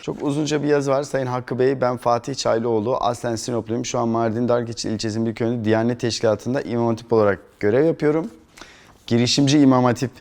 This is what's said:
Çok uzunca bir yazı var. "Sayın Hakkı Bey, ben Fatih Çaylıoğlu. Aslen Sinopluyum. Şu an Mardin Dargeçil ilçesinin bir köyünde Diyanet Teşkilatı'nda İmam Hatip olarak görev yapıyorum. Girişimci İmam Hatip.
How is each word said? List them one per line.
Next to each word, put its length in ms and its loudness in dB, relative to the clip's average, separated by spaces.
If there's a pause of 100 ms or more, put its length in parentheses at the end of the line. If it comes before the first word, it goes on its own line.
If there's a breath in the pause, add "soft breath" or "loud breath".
Çok 200 -8
uzunca 400 -2
bir 60 -2
yazı 220 2
var. 120 0
"Sayın 240 -4
Hakkı 320 -4
Bey, 220 2
ben 160 0
Fatih 380 -2
Çaylıoğlu. 640 0
Aslen 400 -2
Sinopluyum. 480 -6
Şu 140 -6
an 100 -2
Mardin 400 0
Dargeçil 420 -2
ilçesinin 360 -4
bir 80 -4
köyünde 300 -2
Diyanet 360 2
Teşkilatı'nda 640 -2
İmam 240 -2
Hatip 260 -2
olarak 260 4 (220)
görev 240 2
yapıyorum. 420 0 (800 loud breath)
Girişimci 520 2
İmam 260 6
Hatip. 260 0 (100)